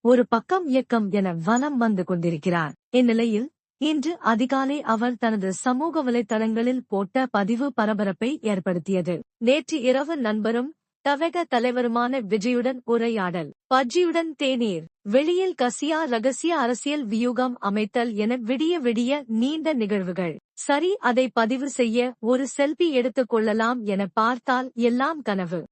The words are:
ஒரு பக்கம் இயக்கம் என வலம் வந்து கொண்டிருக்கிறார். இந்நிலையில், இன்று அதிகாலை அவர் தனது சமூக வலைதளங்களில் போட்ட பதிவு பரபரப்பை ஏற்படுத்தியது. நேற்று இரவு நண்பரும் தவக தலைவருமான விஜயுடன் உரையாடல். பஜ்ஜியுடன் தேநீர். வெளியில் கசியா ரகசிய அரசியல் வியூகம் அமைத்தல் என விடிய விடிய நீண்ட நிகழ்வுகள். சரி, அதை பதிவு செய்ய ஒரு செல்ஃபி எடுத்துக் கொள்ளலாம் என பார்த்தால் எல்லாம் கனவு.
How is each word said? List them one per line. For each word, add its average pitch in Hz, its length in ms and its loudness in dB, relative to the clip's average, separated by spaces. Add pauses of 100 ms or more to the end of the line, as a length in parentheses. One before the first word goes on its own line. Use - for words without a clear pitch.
ஒரு 247 280 4
பக்கம் 349 380 0
இயக்கம் 247 440 0
என 190 240 0 (100)
வலம் 254 320 0
வந்து 220 280 2
கொண்டிருக்கிறார். 170 720 -2 (160)
இந்நிலையில், 233 600 2 (260)
இன்று 302 400 0
அதிகாலை 269 640 0
அவர் 226 340 0
தனது 208 360 0
சமூக 277 520 -2
வலைதளங்களில் 233 840 0
போட்ட 202 380 -2
பதிவு 233 460 0
பரபரப்பை 214 680 -2
ஏற்படுத்தியது. 180 800 -2 (140)
நேற்று 277 440 0
இரவு 269 360 0
நண்பரும் 226 580 -2 (260)
தவக 330 440 0 (100)
தலைவருமான 247 680 0
விஜயுடன் 240 640 0
உரையாடல். 208 680 -2 (220)
பஜ்ஜியுடன் 330 600 2
தேநீர். 233 480 0 (240)
வெளியில் 339 540 2
கசியா 302 420 0
ரகசிய 269 540 0
அரசியல் 277 460 -2
வியூகம் 240 540 0
அமைத்தல் 214 560 -2
என 214 220 0
விடிய 277 440 0
விடிய 247 460 0
நீண்ட 269 460 0
நிகழ்வுகள். 185 680 -2 (200)
சரி, 320 380 0
அதை 247 320 2
பதிவு 247 420 0
செய்ய 240 480 0
ஒரு 254 280 0 (100)
செல்ஃபி 311 340 2
எடுத்துக் 254 380 0
கொள்ளலாம் 226 560 0
என 202 220 0
பார்த்தால் 247 680 0
எல்லாம் 247 480 0
கனவு. 185 500 -4